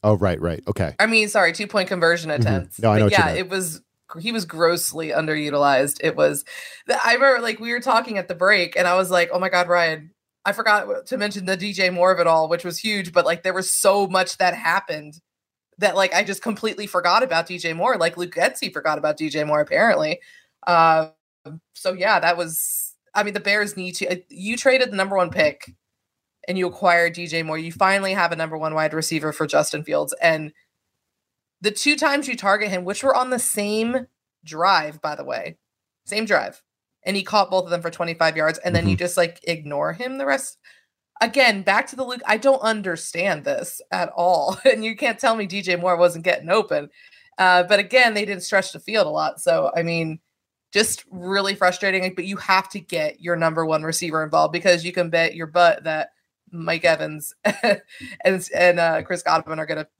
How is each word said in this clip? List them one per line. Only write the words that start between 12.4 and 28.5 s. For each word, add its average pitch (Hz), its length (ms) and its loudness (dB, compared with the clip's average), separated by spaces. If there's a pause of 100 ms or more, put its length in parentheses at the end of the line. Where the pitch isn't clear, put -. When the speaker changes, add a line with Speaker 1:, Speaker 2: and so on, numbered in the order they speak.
Speaker 2:
which 175 160 -2
was 175 140 -8
huge, 196 340 -4
but, 175 120 4
like, 170 180 0
there 185 100 -2
was 185 180 -4
so 202 360 4
much 185 300 -2
that 180 180 2
happened 151 680 -4 (560)
that, 180 180 2
like, 190 180 2
I 190 100 4
just 196 180 -6
completely 208 460 -6
forgot 180 360 2
about 170 240 0
D 180 120 -10
J 165 140 -4
Moore. 208 240 0
Like, 170 200 0
Luke 175 180 -8
Getsy - 380 -2
forgot 156 240 -2
about 151 200 -2
D 156 120 -4
J 151 140 -4
Moore, 151 180 0
apparently. 156 580 0 (480)
Uh, 165 420 4 (640)
so, 185 200 -4
yeah, 190 260 2
that 170 180 2
was, - 560 -6 (200)
I 208 100 0
mean, 202 120 -4
the 208 40 -4
Bears 208 380 -2
need 180 160 -10
to, 180 140 -6
uh, - 80 -2 (140)
you 214 280 -8
traded 254 340 2
the 208 40 -8
number 196 200 -2
one 180 140 2
pick - 460 -2 (720)
and 185 120 -4
you 185 80 0
acquired 175 460 2
D 175 120 -12
J 165 160 -4
Moore. 156 160 -6
You 165 140 -10
finally 190 420 2
have 175 180 0
a 165 40 -4
number 160 220 -6